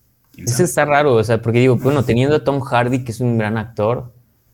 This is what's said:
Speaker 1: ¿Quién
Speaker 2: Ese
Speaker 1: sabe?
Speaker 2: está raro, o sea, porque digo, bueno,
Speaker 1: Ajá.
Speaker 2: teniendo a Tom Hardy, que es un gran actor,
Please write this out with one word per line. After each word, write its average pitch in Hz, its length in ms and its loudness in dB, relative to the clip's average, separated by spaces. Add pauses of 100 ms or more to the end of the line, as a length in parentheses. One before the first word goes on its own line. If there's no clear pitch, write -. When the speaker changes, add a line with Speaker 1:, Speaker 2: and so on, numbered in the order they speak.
(320)
Speaker 1:
¿Quién - 160 -16
Speaker 2:
Ese 120 100 -4
Speaker 1:
sabe? 180 80 2
Speaker 2:
está 156 200 0
raro, 147 300 2
o 110 80 2
sea, 110 180 0
porque 117 180 0
digo, 127 180 4
bueno, 139 220 0
Speaker 1:
Ajá. 123 80 -2
Speaker 2:
teniendo 139 280 2
a 151 80 0
Tom 139 180 -2
Hardy, 123 420 -2
que 123 80 -10
es 107 80 -10
un 120 200 0
gran 107 180 -2
actor, 113 560 -4 (400)